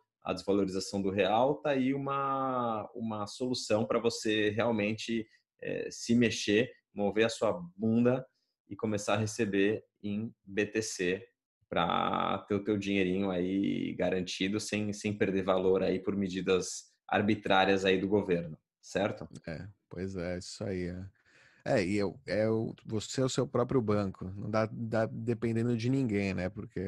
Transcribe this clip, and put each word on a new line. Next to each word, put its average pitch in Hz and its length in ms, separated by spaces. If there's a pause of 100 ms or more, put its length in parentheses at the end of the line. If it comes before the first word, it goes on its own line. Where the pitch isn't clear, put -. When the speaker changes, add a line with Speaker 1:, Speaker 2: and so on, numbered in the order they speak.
(220)
Speaker 1:
a - 100
desvalorização 98 680
do 95 100
real, 110 460
tá 151 140
aí 135 240
uma, 135 1000
uma 110 320
solução 117 600
pra 117 120
você 107 520
realmente, 110 760 (360)
é, - 280
se - 240
mexer, 113 560 (240)
mover 101 320
a 113 40
sua - 220 (240)
bunda 120 500 (420)
e 101 80
começar 104 380
a 104 40
receber 104 680 (180)
em 104 320 (100)
B 98 220
T 107 160
C 92 460 (400)
pra 90 800
ter 104 60
o 101 100
teu 107 140
dinheirinho 98 520
aí 92 640
garantido 92 640
sem, 107 360
sem 104 180
perder 95 300
valor 92 400
aí 92 160
por 98 180
medidas 92 680 (220)
arbitrárias 98 800
aí 95 160
do 95 80
governo, 87 480 (240)
certo? - 480 (180)
Speaker 2:
É, 85 220 (220)
pois 95 260
é, 90 220
isso - 260
aí, 92 220
é. 90 200 (580)
É, 117 200
e 101 140
eu, 98 280
é 107 220
o, 110 260 (120)
você 113 340
é 131 40
o 127 40
seu 123 180
próprio 123 360
banco, 104 420
não 98 260
dá, 110 220
dá 113 320
dependendo 117 720
de 117 140
ninguém, 101 420
né? 92 160
Porque 107 400